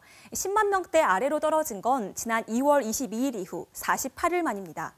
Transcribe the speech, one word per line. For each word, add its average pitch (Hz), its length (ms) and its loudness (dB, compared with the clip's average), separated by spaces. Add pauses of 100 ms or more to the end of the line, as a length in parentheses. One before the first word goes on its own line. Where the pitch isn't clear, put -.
(320)
십만 403 380 0
명대 339 320 2
아래로 269 380 2
떨어진 311 420 0
건 226 320 0
지난 226 340 -2
이월 277 340 4
이십이 220 440 -4
일 262 80 -2
이후 180 400 -8
사십팔 262 580 -2
일 359 100 0
만입니다. 190 560 -6